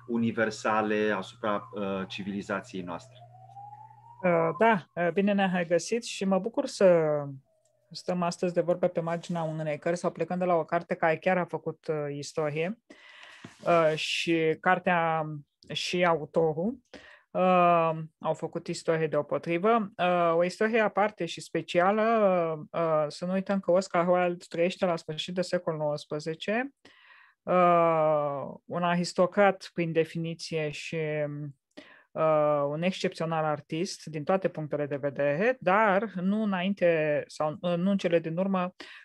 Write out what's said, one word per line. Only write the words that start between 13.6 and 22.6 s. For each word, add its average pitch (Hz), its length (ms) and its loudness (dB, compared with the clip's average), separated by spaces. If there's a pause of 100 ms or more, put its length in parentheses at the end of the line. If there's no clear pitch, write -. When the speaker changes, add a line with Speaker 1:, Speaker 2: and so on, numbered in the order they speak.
Speaker 2:
uh, 160 300 4
și 160 640 0
cartea 170 680 2 (480)
și 180 320 0
autorul, 165 720 0 (540)
uh, 175 600 4 (280)
au 160 140 -2
făcut 160 340 -8
istorie 160 400 -2
deopotrivă. 170 880 0
Uh, 175 380 2
o 170 80 2
istorie 214 360 0
aparte 208 460 0
și 160 160 -10
specială, 180 640 0 (680)